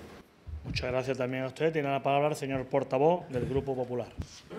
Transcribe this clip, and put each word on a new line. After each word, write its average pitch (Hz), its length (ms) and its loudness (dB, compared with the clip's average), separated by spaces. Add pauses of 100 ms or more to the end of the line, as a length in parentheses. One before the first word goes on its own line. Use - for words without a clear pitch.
(640)
Muchas - 280 -2
gracias 127 280 0
también 127 240 -2
a 131 40 -2
usted. 151 240 0
Tiene 143 200 0
la 135 100 2
palabra 143 280 4
el 151 60 0
señor 135 300 -2
portavoz 139 640 4
del 123 180 0
Grupo 135 280 0
Popular. 120 320 -2 (520)